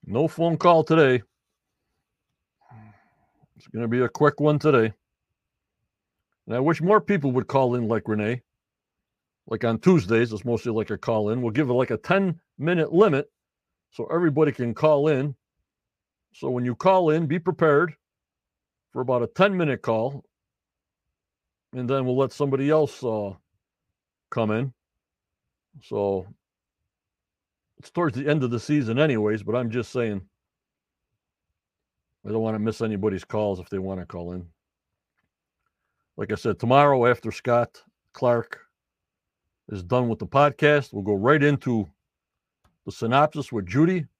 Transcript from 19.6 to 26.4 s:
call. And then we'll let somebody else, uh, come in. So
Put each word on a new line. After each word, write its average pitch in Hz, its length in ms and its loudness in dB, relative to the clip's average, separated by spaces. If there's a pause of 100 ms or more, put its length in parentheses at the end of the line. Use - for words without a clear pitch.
call. 120 440 -4 (1500)
And 127 160 -6
then 135 160 0
we'll 127 120 0
let 131 160 0
somebody 139 360 -2
else, 151 340 0
uh, 107 300 -4 (1000)
come 110 200 -2
in. 123 240 -4 (1080)
So 98 440 -4 (1500)